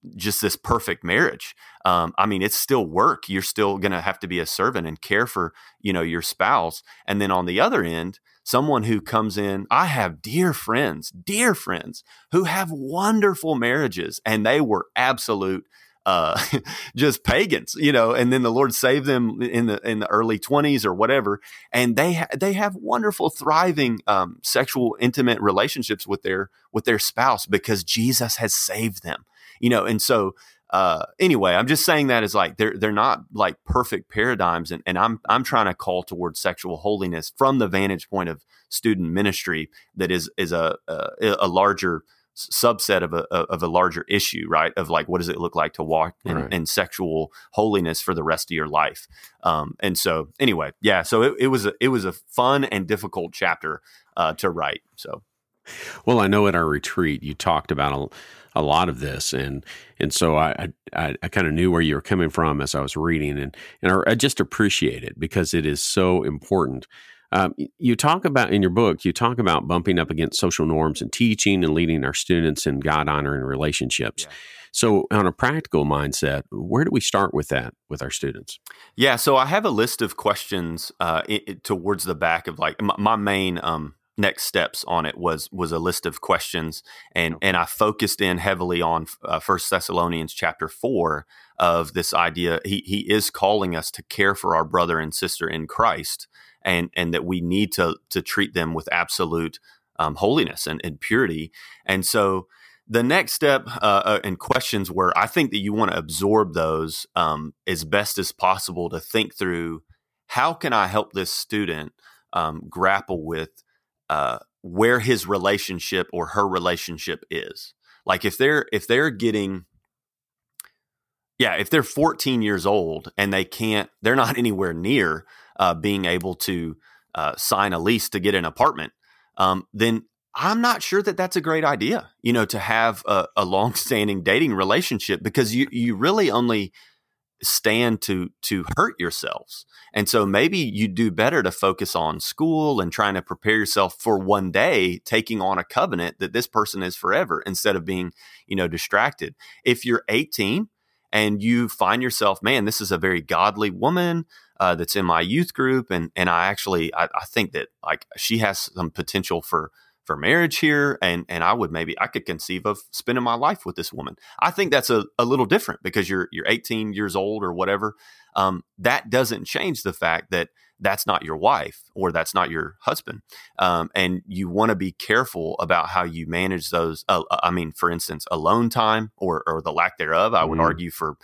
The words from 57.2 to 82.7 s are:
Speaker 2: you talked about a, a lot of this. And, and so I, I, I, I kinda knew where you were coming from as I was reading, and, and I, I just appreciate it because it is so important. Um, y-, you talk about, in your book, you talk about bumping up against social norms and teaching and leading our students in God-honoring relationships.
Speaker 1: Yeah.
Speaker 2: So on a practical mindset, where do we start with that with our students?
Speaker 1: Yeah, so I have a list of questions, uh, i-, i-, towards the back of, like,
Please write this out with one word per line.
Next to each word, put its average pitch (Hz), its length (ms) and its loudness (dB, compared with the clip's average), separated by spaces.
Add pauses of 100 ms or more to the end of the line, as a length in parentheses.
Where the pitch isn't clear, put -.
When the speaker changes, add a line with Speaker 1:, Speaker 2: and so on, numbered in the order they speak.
Speaker 2:
you 73 120 -6
talked 80 380 0
about 69 400 -2 (420)
a, 73 60 0
a - 20 2
lot 80 260 4
of 65 120 -6
this. 69 320 -6
And, 69 340 -4 (320)
and - 160 0
so 78 220 2
I, 78 160 4
I, - 160 -6 (400)
I, 69 160 -6
I 90 40 -4
kinda 87 220 2
knew 87 220 4
where 82 100 4
you 76 140 2
were 71 40 -2
coming 87 300 0
from 76 300 2
as 67 160 -2
I 69 40 0
was 69 160 -6
reading, 76 400 0
and, 71 200 -8 (260)
and 87 80 4
I, 95 220 4
I - 20 6
just 135 240 0
appreciate 82 640 0
it - 160 -12
because 82 340 -2
it 80 140 0
is 73 160 -2
so 92 400 2
important. 71 640 -2 (460)
Um, 92 260 2
y-, 73 100 -6 (100)
you 120 180 2
talk 165 280 0
about, 135 280 2
in 101 100 4
your 92 80 4
book, 95 340 2
you 87 80 2
talk 120 280 0
about 85 260 2
bumping 87 320 2
up 80 100 0
against 80 300 -2
social 85 280 0
norms 78 360 0
and - 100 -8
teaching 104 520 2
and 78 100 2
leading 80 300 2
our 67 100 -2
students 82 500 2
in 69 140 0
God-honoring 73 640 0
relationships. 65 840 -2
Speaker 1:
Yeah. - 60 -20 (360)
Speaker 2:
So 107 400 2
on 104 160 4
a 87 60 2
practical 127 520 0
mindset, 71 680 0
where 90 320 0
do 175 80 0
we 117 80 4
start - 340 2
with 73 140 -2
that 64 260 -2 (140)
with 69 140 -8
our 67 80 -8
students? - 500 -8 (340)
Speaker 1:
Yeah, 127 220 4
so 135 200 4
I 131 100 6
have 196 180 0
a 196 60 2
list 117 300 2
of 107 160 -2
questions, 90 840 -2
uh, 82 280 0
i-, 107 200 -2
i-, 95 160 -10
towards 95 400 -2
the 90 100 -2
back 82 320 0
of, 78 140 -8
like, 78 180 -2